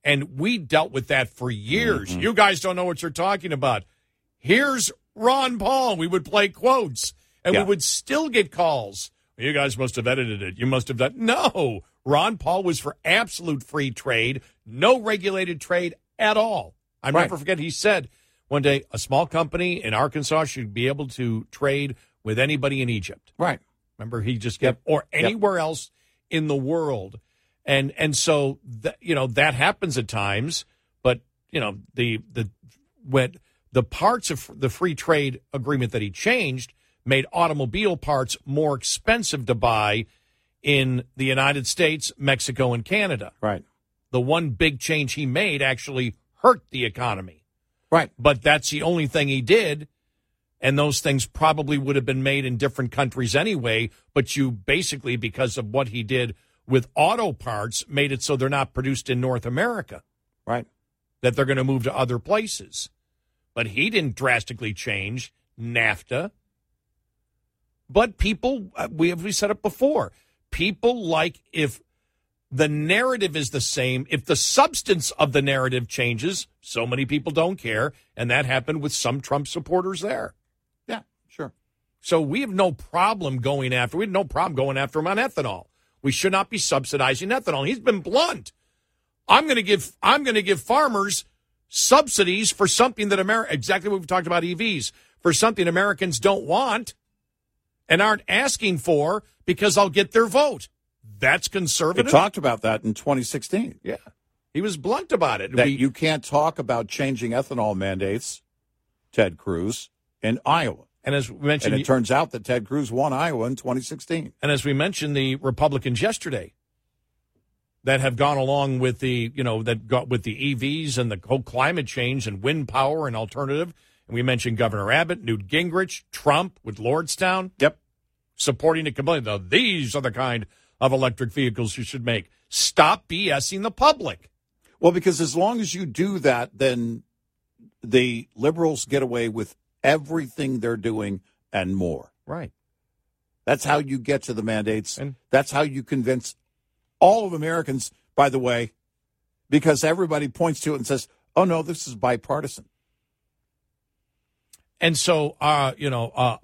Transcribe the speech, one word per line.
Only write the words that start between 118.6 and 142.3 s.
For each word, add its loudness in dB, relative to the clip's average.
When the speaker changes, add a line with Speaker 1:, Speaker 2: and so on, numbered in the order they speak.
Speaker 1:
with 0
the, -2
you -4
know, -2
that -2
got 0
with 0
the -6
E -4
Vs -4
and 0
the -6
whole 0
climate -2
change -4
and -8
wind -2
power 0
and -6
alternative. -4
And -8
we 0
mentioned 0
Governor 0
Abbott, 0
Newt -4
Gingrich, -2
Trump 0
with -10
Lordstown. 0
Speaker 2:
Yep. 2
Speaker 1:
Supporting 0
it -4
completely. 0
Now, -2
these 0
are -2
the -2
kind -2
of 4
electric 0
vehicles -2
you -8
should -10
make. -4
Stop 4
B -2
S -2
ing -6
the -4
public. 2
Speaker 2:
Well, 8
because 2
as 0
long 2
as -4
you -6
do -2
that, 2
then 0
the 2
liberals 0
get 0
away -2
with -6
everything 0
they're -2
doing -4
and -2
more. -4
Speaker 1:
Right. -10